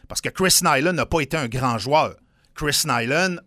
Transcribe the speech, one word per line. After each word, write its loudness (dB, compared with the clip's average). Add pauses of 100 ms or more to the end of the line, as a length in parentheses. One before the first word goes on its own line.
Parce -6
que -8
Chris 2
Nilan 2
n'a -2
pas 0
été -4
un -2
grand -2
joueur. 0 (400)
Chris -2
Nilan 0 (100)